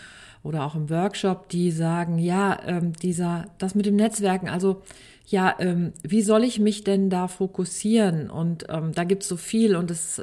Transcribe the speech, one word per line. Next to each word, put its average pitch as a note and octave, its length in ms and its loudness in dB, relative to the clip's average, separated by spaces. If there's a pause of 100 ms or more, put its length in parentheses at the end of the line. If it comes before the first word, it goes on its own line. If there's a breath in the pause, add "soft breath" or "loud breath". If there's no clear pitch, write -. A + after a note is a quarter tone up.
(420 loud breath)
oder D3+ 220 -4
auch D3+ 100 -6
im D3+ 160 -4
Workshop, F#3 580 -2
die F3 220 0
sagen, E3 480 0
ja, F3+ 480 2
ähm, F3 280 -2
dieser, E3+ 520 -2 (120)
das F#3+ 180 -4
mit G3+ 100 2
dem G#3 80 4
Netzwerken, G3+ 540 2
also, F#3+ 340 0 (440 loud breath)
ja, F#3 340 2
ähm, F3 320 0 (100)
wie G#3 200 2
soll G#3+ 200 4
ich A#3+ 160 0
mich G#3 240 2
denn G3 260 2
da F3+ 200 0
fokussieren? F#3 1000 0
Und, E3 400 -4
ähm, D#3+ 240 -4
da F3 120 -2
gibt's F#3+ 240 0
so F3+ 80 -4
viel A3 400 2
und F3 160 -2
es, - 300 -6